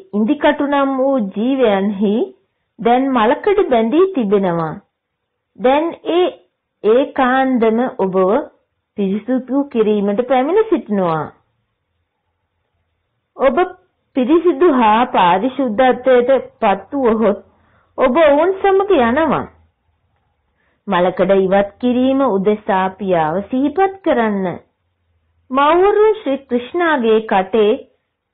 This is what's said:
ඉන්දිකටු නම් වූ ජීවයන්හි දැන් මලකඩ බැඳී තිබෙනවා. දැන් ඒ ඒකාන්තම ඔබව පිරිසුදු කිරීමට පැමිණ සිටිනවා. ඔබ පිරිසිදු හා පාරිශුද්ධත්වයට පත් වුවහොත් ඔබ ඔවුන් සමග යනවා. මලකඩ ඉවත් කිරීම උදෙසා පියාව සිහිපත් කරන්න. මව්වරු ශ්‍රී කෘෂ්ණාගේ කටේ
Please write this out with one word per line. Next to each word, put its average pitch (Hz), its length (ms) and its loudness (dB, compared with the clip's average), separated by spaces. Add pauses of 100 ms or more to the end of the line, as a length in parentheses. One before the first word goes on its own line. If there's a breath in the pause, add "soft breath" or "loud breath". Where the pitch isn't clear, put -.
ඉන්දිකටු 285 560 -2
නම් 277 300 -2
වූ 269 220 0 (120)
ජීවයන්හි 208 840 -2 (640)
දැන් 240 300 0
මලකඩ 269 580 0
බැඳී 254 420 2
තිබෙනවා. 196 640 -2 (840)
දැන් 285 340 0 (160)
ඒ 349 160 0 (580)
ඒකාන්තම 254 960 0 (160)
ඔබව 190 220 -2 (800)
පිරිසුදු 247 680 -4
කිරීමට 208 580 -2
පැමිණ 277 420 0
සිටිනවා. 190 580 -2 (2250)
ඔබ 254 200 0 (580)
පිරිසිදු 320 560 2
හා 233 360 2
පාරිශුද්ධත්වයට 247 1200 0 (260)
පත් 202 440 -4
වුවහොත් 220 400 0 (580)
ඔබ 254 200 2
ඔවුන් 320 360 4
සමග 392 440 0
යනවා. 240 480 0 (1400)
මලකඩ 185 460 0
ඉවත් 196 420 2
කිරීම 254 480 0
උදෙසා 202 680 0
පියාව 180 540 -2
සිහිපත් 294 560 -2
කරන්න. 220 460 -2 (1080)
මව්වරු 349 600 2
ශ්‍රී 277 280 -6
කෘෂ්ණාගේ 247 800 -2
කටේ 208 520 0 (600)